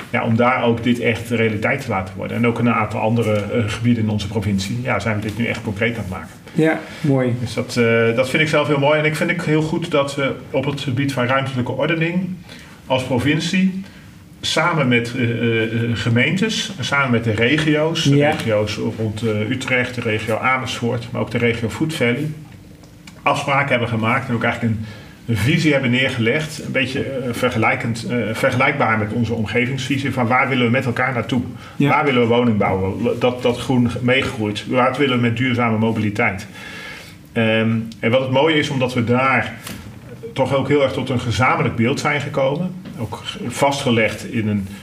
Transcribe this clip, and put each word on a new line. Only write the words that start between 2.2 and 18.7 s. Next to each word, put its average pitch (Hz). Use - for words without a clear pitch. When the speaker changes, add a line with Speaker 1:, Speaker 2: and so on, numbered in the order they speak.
Speaker 1:
En 117
ook 117
in 120
een 117
aantal 110
andere, 110
eh, 104
gebieden 117
in 107
onze 104
provincie, 101
ja, 120
zijn 110
we 104
dit 104
nu 117
echt 107
concreet 113
aan 110
het 92
maken. 82
Speaker 2:
Ja, 156
mooi. 131
Speaker 1:
Dus 120
dat, -
eh, 113
dat 127
vind 160
ik 147
zelf 147
heel 147
mooi. 147
En 151
ik 156
vind 170
het -
heel 156
goed 160
dat 139
we 135
op 139
het 143
gebied 139
van 123
ruimtelijke 123
ordening 165
als 131
provincie 160
samen 160
met, 117
eh, 127
eh, 117
eh, 113
gemeentes, 147
samen 135
met 113
de 117
regio's, 151
de 139
Speaker 2:
Ja. 143
Speaker 1:
regio's 107